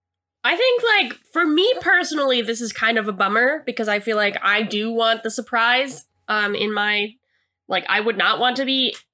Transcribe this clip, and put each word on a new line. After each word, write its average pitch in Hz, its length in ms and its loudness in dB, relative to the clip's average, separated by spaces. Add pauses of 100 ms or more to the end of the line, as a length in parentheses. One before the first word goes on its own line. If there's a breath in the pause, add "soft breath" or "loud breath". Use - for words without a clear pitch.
(440)
I 294 140 2
think, 494 260 2
like, 403 300 2 (180)
for 339 140 0
me 349 340 2
personally, 302 600 2
this 226 180 -2
is 226 140 -4
kind 226 240 0
of 208 100 -2
a 208 60 -4
bummer 226 520 0
because 226 220 -4
I 208 120 0
feel 214 180 -2
like 202 260 0
I 208 200 2
do 214 280 -4
want 226 320 0
the 226 80 -4
surprise, 247 760 0 (200)
um, 208 280 -2
in 208 180 -2
my, 208 400 -2 (560)
like, 185 180 -2
I 208 140 0
would 214 160 0
not 208 220 2
want 247 180 0
to 269 80 -2
be 262 300 0 (180)